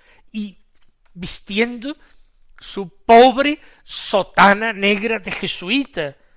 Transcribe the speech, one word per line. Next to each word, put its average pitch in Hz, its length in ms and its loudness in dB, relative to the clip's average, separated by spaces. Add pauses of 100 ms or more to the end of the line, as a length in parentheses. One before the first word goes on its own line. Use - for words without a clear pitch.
(320)
y 208 260 -12 (540)
vistiendo 226 840 -8 (600)
su - 460 -14
pobre 254 560 6 (240)
sotana 202 880 0
negra 202 460 -2
de 190 120 -12
jesuita, 180 840 -6 (200)